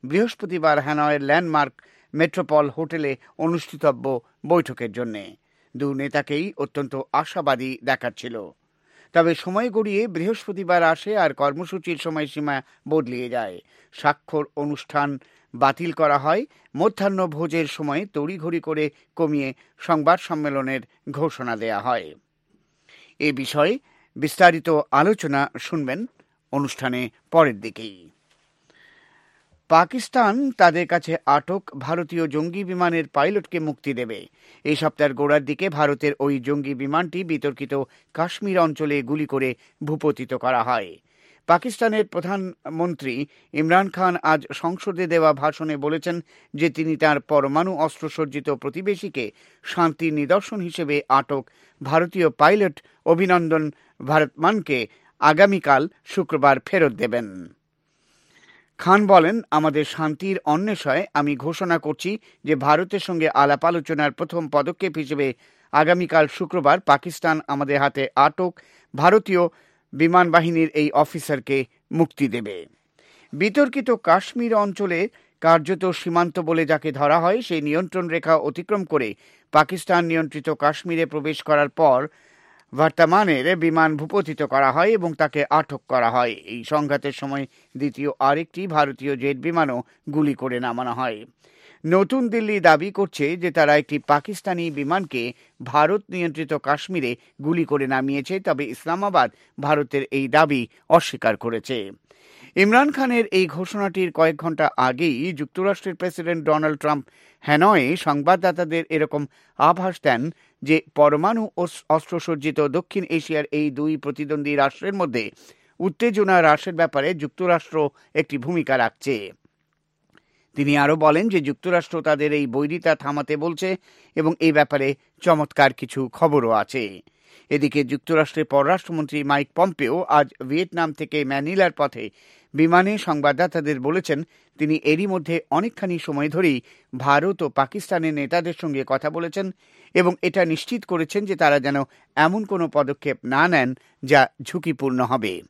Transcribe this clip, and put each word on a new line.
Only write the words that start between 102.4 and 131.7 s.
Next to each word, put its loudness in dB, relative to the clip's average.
ইমরান 4
খানের 0
এই 0
ঘোষণাটির -4
কয়েক 2
ঘন্টা 0
আগেই 0
যুক্তরাষ্ট্রের -4
প্রেসিডেন্ট -4
ডোনাল্ড 2
ট্রাম্প -2
হ্যানয়ে 4
সংবাদদাতাদের 0
এরকম -2
আভাস 2
দেন 0
যে 2
পরমাণু 4
অস-, -6
অস্ত্রসজ্জিত -2
দক্ষিণ -2
এশিয়ার -2
এই 0
দুই -2
প্রতিদ্বন্দ্বী -4
রাষ্ট্রের 0
মধ্যে -4
উত্তেজনা 2
হ্রাসের 4
ব্যাপারে 0
যুক্তরাষ্ট্র -2
একটি -2
ভূমিকা -2
রাখছে। -2
তিনি 2
আরও 4
বলেন 4
যে 2
যুক্তরাষ্ট্র -2
তাদের 0
এই 0
বৈরিতা 0
থামাতে -4
বলছে -4
এবং 2
এই 4
ব্যাপারে 2
চমৎকার 4
কিছু -6
খবরও 2
আছে। -2
এদিকে 0
যুক্তরাষ্ট্রের 0
পররাষ্ট্রমন্ত্রী 0
মাইক 0
পম্পেও 0
আজ 4
ভিয়েতনাম -2
থেকে -4
ম্যানিলার 0